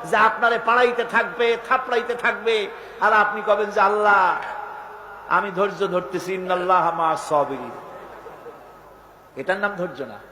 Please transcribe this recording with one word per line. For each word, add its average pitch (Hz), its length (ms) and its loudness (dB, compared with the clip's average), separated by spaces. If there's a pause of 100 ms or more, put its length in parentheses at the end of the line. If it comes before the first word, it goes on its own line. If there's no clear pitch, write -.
যে 190 120 2
আপনারে 220 420 4
পাড়াইতে 240 460 4
থাকবে, 233 520 0 (120)
থাপড়াইতে 240 460 0
থাকবে, 220 520 0 (340)
আর 208 120 4
আপনি 214 340 2
কবেন 208 240 2
যে, 202 100 0
"আল্লাহ, 202 560 4 (920)
আমি 190 220 0
ধৈর্য 190 380 0
ধরতেছি, 180 460 -4
ইন্নাল্লাহা 180 560 2
মা'আস 165 380 -2
সাবিরিন।" 139 420 0 (1700)
এটার 170 200 -2
নাম 202 180 -2
ধৈর্য 165 280 -8
না। 107 160 -12 (140)